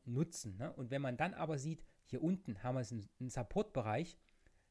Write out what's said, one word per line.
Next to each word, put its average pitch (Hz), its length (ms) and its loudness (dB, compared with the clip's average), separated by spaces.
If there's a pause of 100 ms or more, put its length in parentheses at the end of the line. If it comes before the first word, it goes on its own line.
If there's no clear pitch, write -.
nutzen, 123 520 0
ne? 131 160 -4
Und 123 180 -4
wenn 139 100 2
man 127 160 0
dann 165 160 2
aber 156 240 0
sieht, 156 260 -2 (220)
hier - 160 -2
unten 165 400 2
haben 127 140 2
wir 127 140 0
einen, 107 200 -6 (100)
einen 127 100 -2
Supportbereich, 131 880 0 (540)